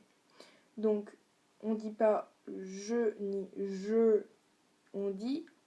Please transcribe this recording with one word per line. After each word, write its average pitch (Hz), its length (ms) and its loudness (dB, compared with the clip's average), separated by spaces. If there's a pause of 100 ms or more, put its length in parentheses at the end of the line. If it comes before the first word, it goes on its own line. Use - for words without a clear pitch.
(760)
Donc, 208 380 0 (480)
on 220 120 0
dit 214 160 -4
pas 214 420 2 (160)
je 202 720 -2
ni 196 360 -4
je, 202 640 2 (720)
on 202 160 -2
dit 240 360 -4 (200)